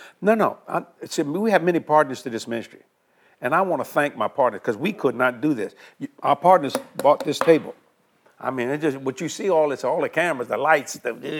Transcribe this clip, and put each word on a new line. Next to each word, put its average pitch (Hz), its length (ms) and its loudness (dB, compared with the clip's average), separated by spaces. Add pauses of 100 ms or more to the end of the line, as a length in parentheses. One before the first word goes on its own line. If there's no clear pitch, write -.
(200)
No, 208 140 4
no. 190 240 0 (100)
I, - 160 -4 (200)
see, 165 180 -4
we 180 280 -2
have 180 120 4
many 170 180 2
partners 147 420 2
to 127 80 -10
this 113 180 -8
ministry. 113 320 -10 (600)
And 127 140 -2
I 175 60 4
want 175 200 -2
to 113 40 -6
thank 147 320 -2
my 107 120 -2
partners 120 360 0
'cause 110 120 -2
we 175 160 -2
could 127 220 -2
not 123 260 0
do 151 140 2
this. 101 200 -6 (240)
You, 139 100 -10 (140)
our 139 140 2
partners 170 380 4 (220)
bought - 280 2
this 147 140 -2
table. 160 360 4 (680)
I 123 100 -6
mean, 123 200 -2
it 151 80 -2
just, 147 200 0
what 131 220 -6
you 165 80 -4
see, - 220 -4
all 156 180 4
this, 131 160 -4
all 156 160 0
the 139 80 0
cameras, 156 400 -2
the 113 80 -2
lights, 147 380 0
the, - 160 -8 (300)